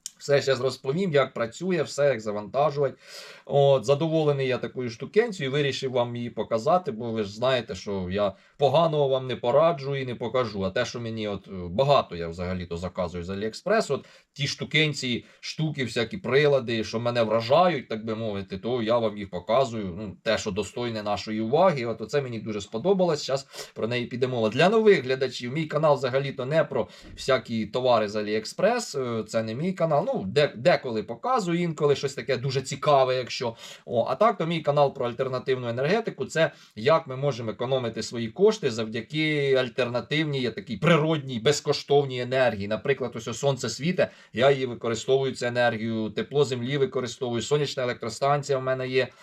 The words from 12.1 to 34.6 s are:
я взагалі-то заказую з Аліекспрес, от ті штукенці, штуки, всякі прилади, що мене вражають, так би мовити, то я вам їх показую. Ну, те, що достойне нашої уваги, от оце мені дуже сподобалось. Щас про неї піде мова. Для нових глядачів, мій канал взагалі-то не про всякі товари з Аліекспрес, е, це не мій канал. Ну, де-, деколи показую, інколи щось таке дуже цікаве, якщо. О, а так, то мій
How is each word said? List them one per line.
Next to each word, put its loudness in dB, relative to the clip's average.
я -4
взагалі-то -6
заказую -6
з -8
Аліекспрес, -2
от -4
ті -6
штукенці, -2
штуки, -4
всякі -4
прилади, 2
що -4
мене 0
вражають, 2
так -6
би -4
мовити, -6
то -2
я 2
вам -2
їх -10
показую. -2
Ну, -10
те, 0
що -6
достойне -4
нашої -4
уваги, 2
от -6
оце -2
мені -8
дуже -6
сподобалось. 0
Щас -4
про -4
неї -2
піде -2
мова. 2
Для 4
нових 6
глядачів, -4
мій -2
канал 6
взагалі-то -2
не 2
про -2
всякі 0
товари 2
з -6
Аліекспрес, 0
е, -2
це 0
не -4
мій -2
канал. 2
Ну, -4
де-, 2
деколи 2
показую, -2
інколи 2
щось -4
таке -2
дуже -2
цікаве, 2
якщо. -6
О, 0
а -2
так, 4
то -2
мій -2